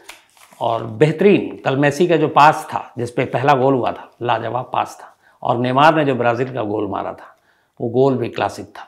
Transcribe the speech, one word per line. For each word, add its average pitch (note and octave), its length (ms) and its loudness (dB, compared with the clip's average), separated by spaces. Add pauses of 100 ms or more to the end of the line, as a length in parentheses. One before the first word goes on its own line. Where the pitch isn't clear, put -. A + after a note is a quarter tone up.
(600)
और A#2 240 -2
बेहतरीन D3+ 720 2
कल C3+ 200 -2
मेसी D3 300 2
का E3+ 100 2
जो D3+ 120 2
पास D#3 360 4
था - 320 -10
जिस A#2+ 140 -6
पे C#3 160 -2
पहला C3+ 280 0
गोल C3+ 180 2
हुआ A2 180 -2
था, - 200 -16 (100)
लाजवाब A#2 520 -4
पास - 280 -4
था, - 140 -20 (280)
और B2 140 -2
नेमार C3 380 4
ने D#3 100 0
जो C#3 100 0
ब्राज़ील A#2+ 380 -2
का B2 100 -6
गोल G#2 260 -4
मारा F#2 240 -8
था - 200 -20 (460)
वो B2 100 -6
गोल C3 280 2
भी A2+ 120 -4
क्लासिक G2+ 380 -6
था, - 200 -20